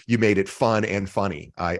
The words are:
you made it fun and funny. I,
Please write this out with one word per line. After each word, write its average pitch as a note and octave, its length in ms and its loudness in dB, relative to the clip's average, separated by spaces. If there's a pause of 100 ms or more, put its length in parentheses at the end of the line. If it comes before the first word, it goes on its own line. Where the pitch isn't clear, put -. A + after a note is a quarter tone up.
you A2+ 100 2
made G#2 220 4
it G2 100 0
fun A2 360 0
and G2 220 -4
funny. G2 480 -6
I, F2 240 -4